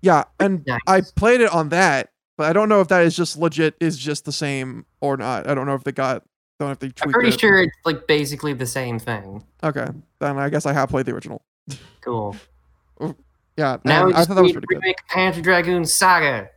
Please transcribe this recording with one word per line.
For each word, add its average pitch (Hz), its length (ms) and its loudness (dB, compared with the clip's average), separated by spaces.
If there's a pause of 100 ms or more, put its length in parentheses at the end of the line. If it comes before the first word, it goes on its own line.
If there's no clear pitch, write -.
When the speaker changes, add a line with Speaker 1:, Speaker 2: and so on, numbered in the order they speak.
Speaker 1:
Yeah, 170 240 4 (160)
and 190 260 0
Speaker 2:
Nice. 120 180 -4
Speaker 1:
I 190 160 4 (140)
played 240 240 4
it 226 140 4
on 156 160 0
that, 160 420 2 (260)
but 151 120 0
I - 40 2
don't 214 140 4
know 208 140 6
if 175 80 0
that 180 140 4
is 165 120 2
just 170 220 -4
legit, 156 420 0
is 156 180 -2
just 143 280 -8
the 147 80 -8
same 131 520 -6 (140)
or 139 160 -2
not. 120 320 -6
I 143 80 0
don't 131 100 -4
know 143 100 -2
if 127 100 -8
they 139 80 -6
got, - 300 -4 (360)
don't 147 80 -4
know 139 60 -6
if 135 60 -12
they 139 80 -10
Speaker 2:
I'm 127 40 -10
Speaker 1:
tweaked 147 220 -4
Speaker 2:
pretty 240 160 4
Speaker 1:
it. - 100 0
Speaker 2:
sure 196 240 4
it's, 165 220 -4
like, 160 200 -4
basically 147 460 -2
the 127 140 -6
same 120 340 -6
thing. 107 460 -10 (180)
Speaker 1:
Okay, 143 240 -4 (320)
then 143 180 -4
I 139 120 -2
guess 147 160 -2
I 143 80 -2
have 135 160 0
played 135 160 -2
the 120 80 -6
original. - 280 -12 (600)
Speaker 2:
Cool. 107 340 -6 (680)
Speaker 1:
Ooh, 151 140 -8 (400)
yeah, 135 300 -2
Speaker 2:
Now 156 140 4
Speaker 1:
and 185 80 4
Speaker 2:
we 185 60 4
Speaker 1:
I 156 40 2
Speaker 2:
just 170 100 4
Speaker 1:
thought 190 80 -2
that 185 60 4
was 180 80 6
Speaker 2:
need 175 60 0
Speaker 1:
pretty - 120 -10
good. 180 80 0
Speaker 2:
to 147 60 -8
remake 185 160 -2 (120)
Panzer 185 320 -2
Dragoon 175 440 2
Saga. 151 720 2